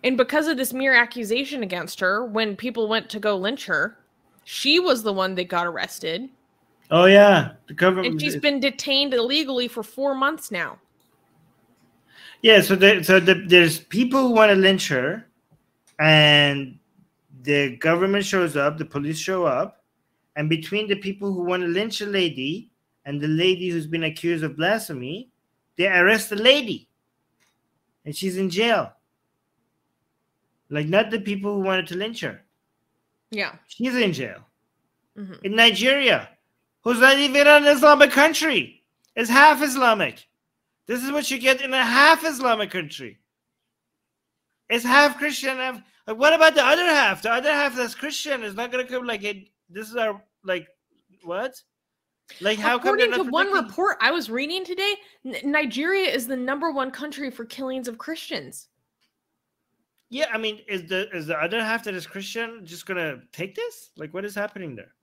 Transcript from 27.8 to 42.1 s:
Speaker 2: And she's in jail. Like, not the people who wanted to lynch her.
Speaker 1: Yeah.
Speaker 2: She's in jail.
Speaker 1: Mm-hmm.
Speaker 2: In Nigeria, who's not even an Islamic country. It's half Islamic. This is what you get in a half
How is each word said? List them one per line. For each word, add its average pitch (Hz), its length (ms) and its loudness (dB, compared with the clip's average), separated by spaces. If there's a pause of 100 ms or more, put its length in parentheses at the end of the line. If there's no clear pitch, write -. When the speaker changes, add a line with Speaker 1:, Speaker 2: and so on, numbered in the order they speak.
Speaker 2:
And 151 100 -12
she's 185 220 -6
in 190 120 -2
jail. 190 440 0 (1800)
Like, 151 180 -4
not 208 240 2
the 226 80 -4
people 202 360 -6
who 196 60 -2
wanted 190 260 -2
to 170 80 -10
lynch 220 260 -8
her. 117 200 -10 (920)
Speaker 1:
Yeah. 202 240 -8 (120)
Speaker 2:
She's 247 280 -6
in 214 180 0
jail. 123 260 -8 (800)
Speaker 1:
Mm-hmm. 190 160 -16 (100)
Speaker 2:
In 202 120 -4
Nigeria, 226 760 4 (540)
who's 233 160 0
not 269 180 8
even 285 300 4
an 294 180 8
Islamic 285 460 8
country. 285 720 0 (320)
It's 233 140 -4
half 277 320 8
Islamic. 240 640 0 (640)
This 247 140 -6
is 269 80 -6
what 294 180 -4
you 262 80 -4
get 262 240 2
in 262 120 -6
a 262 120 0
half 294 400 4